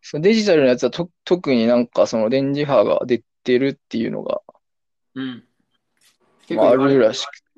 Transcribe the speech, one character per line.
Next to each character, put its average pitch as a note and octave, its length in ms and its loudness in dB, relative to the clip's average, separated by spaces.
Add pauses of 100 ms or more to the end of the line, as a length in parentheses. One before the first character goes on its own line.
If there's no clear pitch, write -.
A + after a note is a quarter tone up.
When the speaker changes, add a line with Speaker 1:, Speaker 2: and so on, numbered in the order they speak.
Speaker 1:
そ - 160 -12
の D#3 40 -6
デ G#3 120 4
ジ G#3+ 120 0
タ F#3 80 2
ル D3+ 80 4
の C3 60 4
や B2 80 2
つ B2+ 80 -4
は B2 60 0
と-、 - 200 -10 (140)
特 F3 280 -2
に A2+ 140 2
な A#2+ 100 2
ん A#2+ 100 0
か C#3+ 200 0
そ A#2 120 -6
の A2 100 -2
電 C3+ 240 -2
磁 C#3+ 120 -2
波 B2+ 200 2
が - 220 -2
出 A#2 160 -2 (220)
て B2 140 2
る C#3 100 0
っ C3+ 60 -6
て - 240 -10
い A2+ 80 -4
う A2 40 -6
の G#2+ 120 -10
が、 - 200 -8 (720)
Speaker 2:
う C3 80 -12
ん。 C3 60 -10
Speaker 1:
ま B2 60 -14
あ、 - 20 -20 (1080)
Speaker 2:
結 - 20 -20
構 E3+ 60 -8
言 G#2+ 80 0
わ A#2+ 140 4
れ C3 60 0
Speaker 1:
あ C3+ 40 2
る C3+ 160 4
ら A2+ 120 2
し - 120 -8 (320)